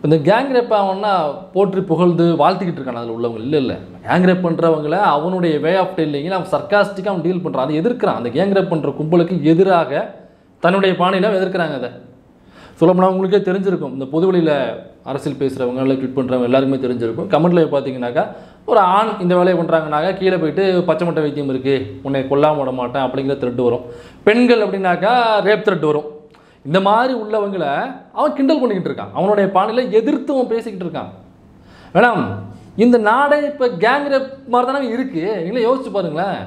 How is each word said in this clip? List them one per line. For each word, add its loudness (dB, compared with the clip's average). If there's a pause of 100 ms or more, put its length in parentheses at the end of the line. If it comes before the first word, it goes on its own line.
இந்த 4
கேங் 2
ரேப் 0
அவன்னா 0 (180)
போற்றி 2
புகழ்ந்து 2
வாழ்த்திக்கிட்டு 2
இருக்கான் -8
அதுல -4
உள்ளவங்க. -6
இல்ல, -2
இல்ல, 0 (320)
கேங் 2
ரேப் 2
பண்றவங்கள 0
அவனுடைய 0
way 2
of 0
telling-ல -2
அவன் -2
சர்காஸ்டிக்கா 0
அவன் -2
டீல் -2
பண்றான், -4
அதை -2
எதிர்க்கிறான். 0
அந்த -6
கேங் 0
ரேப் -2
பண்ற -2
கும்பலுக்கு 0
எதிராக 2 (460)
தன்னுடைய 2
பாணியில 2
எதிர்க்கிறாங்க. 0
அதை -10 (760)
சொல்லப்போனா 4
உங்களுக்கே 0
தெரிஞ்சிருக்கும், -2
இந்த -8
பொதுவெளியில 0 (240)
அரசியல் -6
பேசுறவங்க, -2
இல்ல 2
ட்வீட் -2
பண்றவங்க 0
எல்லாருக்குமே 2
தெரிஞ்சிருக்கும். -4
கமெண்ட்ல 4
போய் -2
பாத்தீங்கன்னாக்கா, -4 (400)
ஒரு 4
ஆண் 4 (120)
இந்த 2
வேலையை 2
பண்றாங்கனாக்கா, 0
கீழே 0
போயிட்டு 0
"பச்சை 0
மட்டை -2
வைத்தியம் -4
இருக்கு, -2
உன்னை -2
கொல்லாம 2
விட -2
மாட்டேன்" -4
அப்படிங்கிற -2
த்ரெட் -2
வரும். 2 (440)
பெண்கள் 4
அப்படின்னாக்கா 0 (300)
ரேப் 2
த்ரெட் 0
வரும். 0 (640)
இந்த 2
மாதிரி 2
உள்ளவங்களை -4 (180)
அவன் 0
கிண்டல் 0
பண்ணிக்கிட்டு -2
இருக்கான், -12
அவனுடைய 2
பாணியில 0
எதிர்த்து 0
அவன் 0
பேசிக்கிட்டு -6
இருக்கான். -8 (840)
மேடம், 4 (520)
இந்த 6
நாடே 2
இப்ப -2
கேங் 0
ரேப் -4
மாதிரி 0
தானே -2
இருக்கு. -4
நீங்களே -2
யோசிச்சு -2
பாருங்களேன். -4 (100)